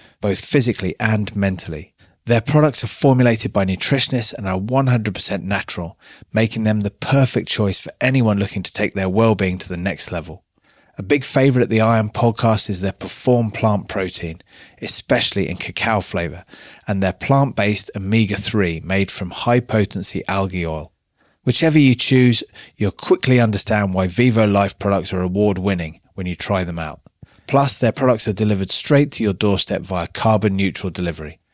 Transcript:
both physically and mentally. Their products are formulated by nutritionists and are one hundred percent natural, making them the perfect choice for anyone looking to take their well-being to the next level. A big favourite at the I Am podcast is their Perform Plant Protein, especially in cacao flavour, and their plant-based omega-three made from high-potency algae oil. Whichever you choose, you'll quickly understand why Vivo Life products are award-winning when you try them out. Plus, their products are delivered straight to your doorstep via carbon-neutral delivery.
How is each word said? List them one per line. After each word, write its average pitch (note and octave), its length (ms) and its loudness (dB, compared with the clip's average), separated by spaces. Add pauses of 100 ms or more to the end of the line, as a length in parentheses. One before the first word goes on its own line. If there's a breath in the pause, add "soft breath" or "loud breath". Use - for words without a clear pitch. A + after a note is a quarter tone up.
(200 soft breath)
both G2 240 -2
physically A#2 560 0
and G#2+ 340 0
mentally. F#2 580 -4 (340 soft breath)
Their A2+ 140 4
products D3 440 2
are A2 40 -4
formulated B2 640 2
by G2 120 2
nutritionists A#2+ 680 0
and G2+ 140 -10
are F#2+ 100 -2
one B2 300 0
hundred A2 300 0
percent F#2+ 260 -6
natural, F#2 560 -6 (340 loud breath)
making A2 300 0
them G#2+ 200 0
the G2+ 100 -4
perfect - 560 0
choice G2+ 320 -2
for - 100 -12 (100)
anyone B2 380 2
looking G2+ 240 -4
to - 100 -10
take - 220 -4
their F#2+ 140 -2
well-being F#2+ 500 2
to - 100 -12
the F2+ 80 -8
next F2 360 -6
level. E2 320 -10 (540 soft breath)
A - 40 -10
big C3+ 220 2
favourite C3 400 4
at - 60 -2
the A2 100 4
I A2+ 180 4
Am G#2+ 120 -2
podcast A2+ 600 2
is F2+ 100 -6
their F#2+ 120 -2
Perform A#2 580 -2
Plant G#2 380 0
Protein, F2 520 -6 (400 loud breath)
especially - 680 -2
in F#2 80 -8
cacao - 420 -2
flavour, E2+ 460 -6 (420 loud breath)
and G2 160 0
their F#2 100 2
plant-based B2 840 0
omega-three G2 880 0
made F#2+ 260 0
from F#2 200 -8
high-potency G#2+ 960 0
algae F#2 360 -4
oil. D#2+ 280 -8 (520)
Whichever D#3 340 2
you C3 160 6
choose, B2 480 4 (340 loud breath)
you'll G2+ 140 0
quickly - 480 2
understand G#2 560 0
why F#2 140 0
Vivo A2 400 2
Life G2+ 320 2
products G2 320 0
are F#2 80 -2
award-winning F#2 800 -2 (140)
when F#2 120 -8
you F2+ 80 -6
try F#2 300 -2
them E2+ 160 -8
out. D2+ 220 -10 (440 soft breath)
Plus, C#3 320 2
their A2+ 140 2
products B2+ 340 0
are A2 60 0
delivered G2 400 0
straight D3 400 2
to - 100 -6
your G#2 100 2
doorstep G2+ 500 0
via F2+ 260 -4
carbon-neutral G2 840 0
delivery. D#2+ 480 -8 (160)